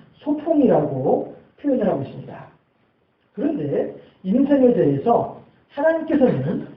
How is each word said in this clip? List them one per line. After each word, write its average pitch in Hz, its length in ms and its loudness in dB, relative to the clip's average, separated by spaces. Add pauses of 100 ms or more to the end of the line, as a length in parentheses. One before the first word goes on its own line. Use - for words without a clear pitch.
(140)
소풍이라고 180 1200 0 (260)
표현을 233 280 0
하고 139 140 -2
있습니다. - 440 -14 (880)
그런데 151 600 -4 (300)
인생에 254 500 4
대해서 151 640 0 (320)
하나님께서는 285 960 0 (100)